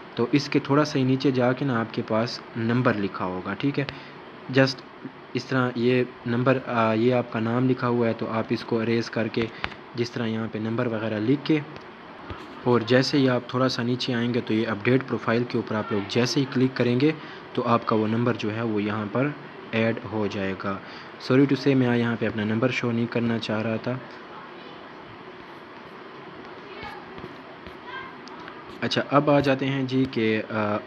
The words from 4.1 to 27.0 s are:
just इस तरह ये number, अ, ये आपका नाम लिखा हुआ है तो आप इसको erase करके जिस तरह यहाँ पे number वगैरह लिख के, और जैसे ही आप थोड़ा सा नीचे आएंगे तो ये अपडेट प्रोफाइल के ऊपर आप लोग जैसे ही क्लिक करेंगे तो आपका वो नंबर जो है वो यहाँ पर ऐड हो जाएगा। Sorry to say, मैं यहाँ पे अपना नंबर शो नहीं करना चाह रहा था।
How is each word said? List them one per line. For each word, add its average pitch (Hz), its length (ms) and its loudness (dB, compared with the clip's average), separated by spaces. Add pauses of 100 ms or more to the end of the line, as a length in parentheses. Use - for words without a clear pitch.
just 135 240 6 (600)
इस 123 120 -4
तरह 127 280 2
ये 123 300 4 (200)
number, 123 300 4
अ, 117 380 2
ये 113 160 6
आपका 120 300 0
नाम 117 280 2
लिखा 127 180 2
हुआ 120 200 2
है 113 80 2
तो 113 120 -4
आप 110 260 -2
इसको 117 300 0
erase 113 260 2
करके 113 400 -2 (480)
जिस 120 180 -2
तरह 123 100 -2
यहाँ 110 240 -2
पे 110 100 -6
number 113 300 0
वगैरह 110 300 -2
लिख 127 280 2
के, 151 360 -2 (840)
और 120 160 6
जैसे 127 360 4
ही 135 80 6
आप 123 280 2
थोड़ा 127 140 4
सा 127 140 -2
नीचे 127 300 -2
आएंगे 120 280 0
तो 107 140 -2
ये 110 100 2
अपडेट 113 380 2
प्रोफाइल 117 420 0
के 123 140 -2
ऊपर 107 160 -2
आप 107 180 -2
लोग 101 160 0
जैसे 123 320 2
ही 135 60 2
क्लिक 131 280 2
करेंगे 127 400 4 (400)
तो 123 80 0
आपका 117 340 4
वो 110 100 4
नंबर 117 300 2
जो 107 140 -2
है 110 140 -2
वो 107 160 0
यहाँ 104 260 0
पर 131 280 0 (400)
ऐड 113 240 2
हो 104 300 -2
जाएगा। 95 520 -4 (480)
Sorry 139 240 6
to 135 80 2
say, 139 140 4
मैं 123 220 6
यहाँ 117 200 2
पे 110 100 0
अपना 107 180 0
नंबर 113 260 2
शो 123 200 -2
नहीं 117 160 0
करना 117 320 0
चाह 107 220 -2
रहा 110 160 -2
था। 123 240 -4 (4000)